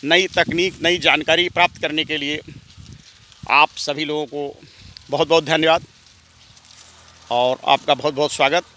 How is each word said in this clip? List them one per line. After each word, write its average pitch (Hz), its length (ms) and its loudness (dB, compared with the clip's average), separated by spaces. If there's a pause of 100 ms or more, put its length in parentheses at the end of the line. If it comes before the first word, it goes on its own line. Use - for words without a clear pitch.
नई 175 260 2
तकनीक, 170 520 0
नई 175 180 2
जानकारी 156 500 2
प्राप्त 175 320 0
करने 156 240 -4
के 151 120 -6
लिए 147 240 -6 (1080)
आप 147 260 6
सभी 147 280 -6
लोगों 151 200 -4
को 139 360 -10 (480)
बहुत 143 180 0
बहुत 165 160 4
धन्यवाद 160 420 0 (1500)
और 123 360 0
आपका 139 260 2
बहुत 139 200 -2
बहुत 143 180 -2
स्वागत। 156 340 0 (120)